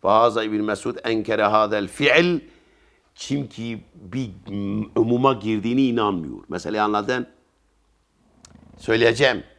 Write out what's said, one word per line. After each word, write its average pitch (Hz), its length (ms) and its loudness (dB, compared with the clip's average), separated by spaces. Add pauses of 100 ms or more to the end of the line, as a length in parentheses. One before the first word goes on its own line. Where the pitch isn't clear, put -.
Fahaza 110 420 4
İbn 107 200 -2
Mesud 107 400 -4
enkere 110 400 0
hadel 104 440 2
fi'l. 151 520 2 (760)
Kim 139 320 -6
ki 113 360 -10 (120)
bir 113 340 -10 (680)
umuma 120 380 2
girdiğini 110 480 -2
inanmıyor. 95 680 -2
Meseleyi 92 320 -4
anladın? 107 460 -2 (1500)
Söyleyeceğim. 113 680 2 (160)